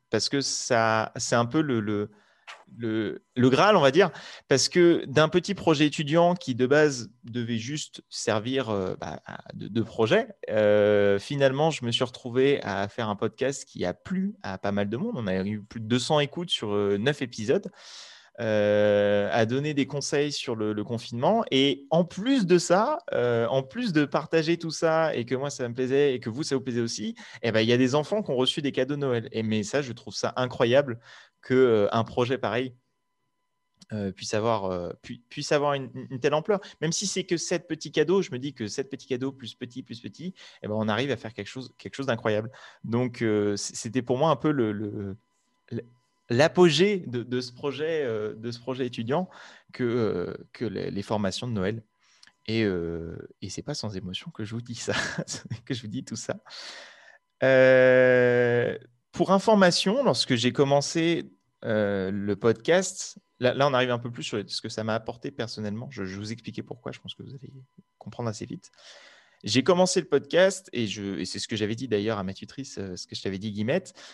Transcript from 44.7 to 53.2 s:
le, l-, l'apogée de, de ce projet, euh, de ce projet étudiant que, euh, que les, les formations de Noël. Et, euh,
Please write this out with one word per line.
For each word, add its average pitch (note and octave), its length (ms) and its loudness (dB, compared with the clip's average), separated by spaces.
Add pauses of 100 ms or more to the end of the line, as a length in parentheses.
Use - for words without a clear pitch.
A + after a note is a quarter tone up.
le, G#2 440 -8 (540)
l-, A#2+ 160 -8 (460)
l'apogée E3+ 760 4
de, B2 160 -6
de B2 200 -4
ce B2 100 -10
projet, D3+ 520 -4
euh, A2 300 -4
de A2 160 -10
ce A#2+ 100 -10
projet B2+ 280 -6
étudiant B2 420 -4 (420)
que, - 120 -6
euh, G2+ 500 0 (200)
que - 120 -6
les, F#2+ 240 -6
les G2 140 -6
formations G#2 440 -4
de B2 60 -6
Noël. G#2+ 300 -2 (640)
Et, A2 160 0
euh, E2+ 520 -2 (280)